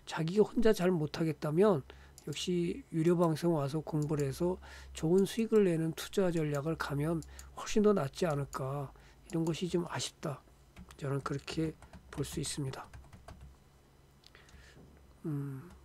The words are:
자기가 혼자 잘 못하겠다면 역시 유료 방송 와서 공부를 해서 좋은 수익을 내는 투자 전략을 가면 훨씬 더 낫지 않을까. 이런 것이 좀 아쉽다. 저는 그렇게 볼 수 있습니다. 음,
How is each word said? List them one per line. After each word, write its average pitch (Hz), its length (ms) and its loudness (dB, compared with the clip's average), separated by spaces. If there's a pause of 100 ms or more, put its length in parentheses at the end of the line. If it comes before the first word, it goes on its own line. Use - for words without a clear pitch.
자기가 175 380 2
혼자 220 300 4
잘 185 180 2
못하겠다면 160 920 2 (440)
역시 175 640 -2
유료 165 240 4
방송 170 400 2
와서 139 240 0
공부를 147 480 0
해서 175 300 -2 (340)
좋은 180 320 4
수익을 220 400 4
내는 160 300 2
투자 - 360 0
전략을 151 460 -2
가면 151 460 -2 (360)
훨씬 - 260 2
더 208 100 6
낫지 160 320 -2
않을까. 143 680 -4 (400)
이런 165 140 0
것이 165 240 -2
좀 175 180 0
아쉽다. - 540 -6 (560)
저는 139 240 -4
그렇게 156 520 -4 (380)
볼 143 120 -4
수 - 160 -8
있습니다. 143 480 -6 (2500)
음, 143 440 -8 (160)